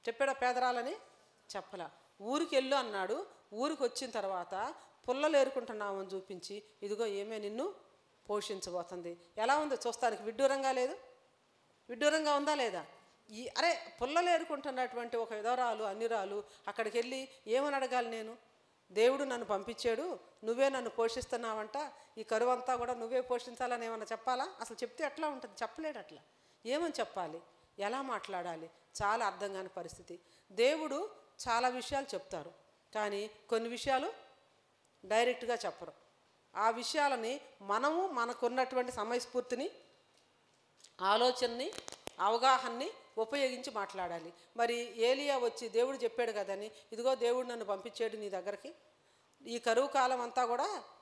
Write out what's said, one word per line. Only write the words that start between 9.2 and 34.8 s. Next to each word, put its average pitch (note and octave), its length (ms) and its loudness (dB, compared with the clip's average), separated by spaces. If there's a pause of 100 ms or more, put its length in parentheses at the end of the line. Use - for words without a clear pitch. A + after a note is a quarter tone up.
ఎలా B3 200 4
ఉంది D4+ 180 0
చూస్తానికి? A3+ 480 0
విడ్డూరంగా C4+ 480 2
లేదు? B3+ 260 0 (920)
విడ్డూరంగా D4 460 4
ఉందా C#4+ 200 2
లేదా? G#3 300 0 (460)
ఈ, A3+ 160 -10 (100)
అరే, D#4+ 440 0
పుల్లలు E4 280 2
ఏరుకుంటున్నటువంటి C4 880 0
ఒక A#3 160 -2
విధవరాలు, A3+ 500 0
అన్యురాలు G#3 600 -2 (240)
అక్కడికి A3 300 -2
వెళ్ళి A#3 320 -2 (180)
ఏమని C#4 280 2
అడగాలి B3+ 340 2
నేను? A3+ 280 -8 (540)
"దేవుడు B3+ 320 6
నన్ను A#3+ 220 -2
పంపించాడు, A3+ 760 -2 (240)
నువ్వే A#3+ 260 4
నన్ను B3 200 -2
పోషిస్తున్నావంట, A3+ 1000 -2 (260)
ఈ A3 60 -8
కరువు A3+ 260 4
అంతా B3 260 2
కూడా A#3+ 180 -2
నువ్వే A#3 280 0
పోషించాలని" A#3+ 640 -2
ఏమన్నా A3+ 260 -6
చెప్పాలా? B3+ 480 -2
అసలు A3+ 240 -10
చెప్తే D4+ 220 -4
ఎట్లా D4 220 -2
ఉంటుంది? B3+ 340 -8
చెప్పలేడు D4+ 360 -6
అట్లా. - 240 -16 (440)
ఏమని D#4 340 0
చెప్పాలి? E3+ 420 -4 (380)
ఎలా A3+ 220 -2
మాట్లాడాలి? F3+ 680 -4 (340)
చాలా A3 220 2
అర్థం G3 280 -2
కాని F#3+ 140 -6
పరిస్థితి. F3 520 -12 (320)
దేవుడు D4 580 2 (400)
చాలా A#3 180 4
విషయాలు B3+ 460 -2
చెప్తారు, E3+ 400 -8 (420)
కానీ G#3 340 0 (200)
కొన్ని A3+ 200 0
విషయాలు C4+ 440 0 (920)